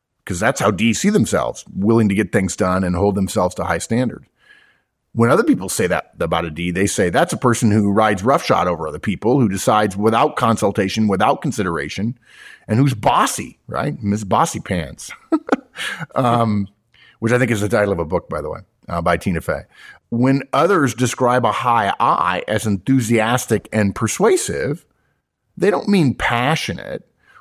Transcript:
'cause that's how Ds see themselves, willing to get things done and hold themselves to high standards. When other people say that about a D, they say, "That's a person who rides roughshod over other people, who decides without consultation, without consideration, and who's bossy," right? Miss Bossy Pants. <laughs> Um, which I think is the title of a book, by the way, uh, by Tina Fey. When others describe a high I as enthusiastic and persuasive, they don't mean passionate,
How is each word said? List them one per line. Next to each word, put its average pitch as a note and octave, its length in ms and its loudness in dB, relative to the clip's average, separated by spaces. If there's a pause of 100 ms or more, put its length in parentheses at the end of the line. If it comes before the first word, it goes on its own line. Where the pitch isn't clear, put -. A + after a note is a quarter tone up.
(240)
'cause F2+ 140 -6
that's A#2 220 0
how G2+ 100 2
Ds G#2 300 0
see G3+ 100 0
themselves, G2+ 540 0 (100)
willing A2 340 2
to G2 60 0
get G2 160 0
things F#2+ 240 0
done F#2 300 0
and F2+ 100 -2
hold G2 220 0
themselves F#2 400 0
to F2 80 -6
high E2+ 140 -2
standards. - 480 -4 (880)
When A#2 180 2
other F#3+ 140 4
people F#2+ 260 0
say G2 160 0
that E2+ 240 -2 (100)
about E2+ 240 0
a E2 60 -6
D, E2+ 200 -4
they F#2 160 0
say, G2 220 0
"That's A2+ 240 0
a - 60 -4
person A#2 320 2
who G2+ 200 2
rides G#2+ 320 2
roughshod G#2+ 460 2
over D#2+ 180 -4
other D2+ 120 -8
people, A2 420 0
who A2+ 80 4
decides G#2 480 0
without A2+ 400 2
consultation, G#2+ 720 0
without G#2+ 320 2
consideration, F#2+ 800 -4 (500)
and A2 100 2
who's C#3 140 4
bossy," C#3+ 760 -2
right? C#3+ 360 -4
Miss G#2 220 -2
Bossy C#3 360 0
Pants. D#2+ 500 -8 (220)
<laughs> D#4 80 2 (760)
Um, A#2 540 2 (500)
which A2+ 140 -2
I B2 60 4
think B2 120 2
is G#2+ 100 0
the G2+ 80 0
title G#2 240 2
of E2+ 60 -2
a E2 60 -2
book, E2+ 240 -4
by D#2 120 -6
the D2+ 100 -6
way, E2 100 -10 (280)
uh, E2+ 120 -4
by E2+ 160 2
Tina E2 240 -2
Fey. D2 220 -4 (480)
When C3 320 2 (100)
others D3 420 2
describe B2 500 0
a G#2+ 80 2
high A#2 460 0
I F2+ 500 0
as G#2+ 180 -2
enthusiastic A2+ 1040 0
and G#2 220 0
persuasive, D#3 880 -2 (720)
they F#3+ 140 2
don't - 180 -2
mean E3+ 260 4
passionate, A#2+ 920 -4 (340)